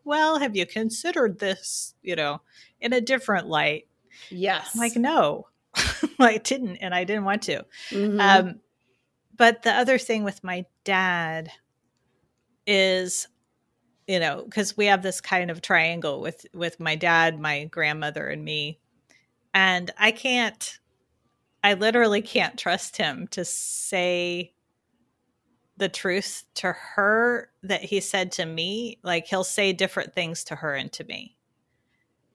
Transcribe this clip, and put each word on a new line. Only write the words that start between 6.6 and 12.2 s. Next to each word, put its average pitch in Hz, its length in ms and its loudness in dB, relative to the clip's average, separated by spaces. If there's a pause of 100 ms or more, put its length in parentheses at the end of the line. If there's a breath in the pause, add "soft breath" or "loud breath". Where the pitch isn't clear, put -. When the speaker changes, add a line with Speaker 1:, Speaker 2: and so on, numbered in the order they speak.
Speaker 1:
and 180 160 -4
I 180 100 0
didn't 202 200 -2
want 196 180 0
to. - 220 -4 (260 loud breath)
Speaker 2:
Mm-hmm. 202 300 0
Speaker 1:
Um, 190 400 6 (760)
but 233 260 6
the 233 100 2
other 247 260 4
thing 220 260 -2
with 202 200 -6
my 180 200 -6 (200)
dad 170 640 0 (1160)